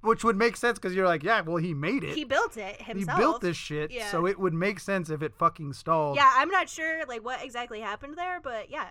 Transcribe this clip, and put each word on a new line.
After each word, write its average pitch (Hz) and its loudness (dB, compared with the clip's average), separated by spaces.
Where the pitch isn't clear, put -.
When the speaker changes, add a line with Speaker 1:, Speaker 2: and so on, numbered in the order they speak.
Speaker 1:
which 226 2
would 233 6
make 233 4
sense 240 0
'cause 185 -4
you're 190 4
like, 165 2
"Yeah, 208 2
well, 165 -2
he 170 0
made 160 0
it. - -6
Speaker 2:
He 302 -4
built 285 0
it 202 -10
Speaker 1:
He 240 -16
Speaker 2:
himself. 208 -4
Speaker 1:
built 254 4
this 175 -2
shit, 151 -6
Speaker 2:
Yeah. 220 -8
Speaker 1:
so 170 0
it 190 0
would 185 0
make 180 0
sense 190 -2
if 151 -4
it 151 -4
fucking 156 0
stalled." 160 0
Speaker 2:
Yeah, 285 8
I'm 285 4
not 370 2
sure, 320 -4
like, 233 -10
what 240 -6
exactly 240 -8
happened 226 -8
there, 349 -6
but 233 -8
yeah, 247 -8